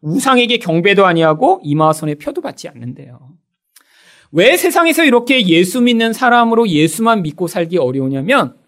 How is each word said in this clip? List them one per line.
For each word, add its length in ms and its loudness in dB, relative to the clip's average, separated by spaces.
"우상에게 560 0
경배도 480 0
아니하고 580 2
이마와 300 0
손에 220 -6
표도 260 -10
받지 260 -14
않는데요." 520 -18
왜 260 4
세상에서 480 0
이렇게 420 2
예수 340 2
믿는 320 0
사람으로 560 2
예수만 520 0
믿고 260 -6
살기 300 -4
어려우냐면 800 -2